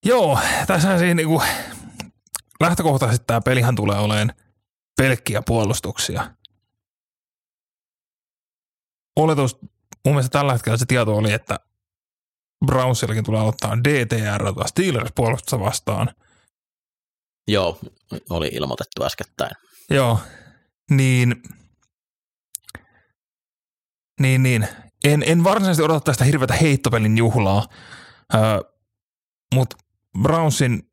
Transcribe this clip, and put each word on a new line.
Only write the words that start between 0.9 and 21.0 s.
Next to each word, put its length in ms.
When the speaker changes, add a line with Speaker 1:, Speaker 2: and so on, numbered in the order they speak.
Speaker 1:
siis 160
niinku 260
lähtökohtaisesti 680
tää 140
pelihän 340
tulee 240
oleen 300
pelkkiä 480
puolustuksia. 880
Oletus, 400
mun 100
mielestä 240
tällä 140
hetkellä 240
se 80
tieto 300
oli, 180
että 240
Brownsillakin 580
tulee 180
aloittaa 420
D 220
T 60
R 300
Steelers-puolustusta 920
vastaan. 500
Speaker 2:
Joo, 320
oli 180
ilmoitettu 560
äskettäin. 480
Speaker 1:
Joo, 300
niin, 440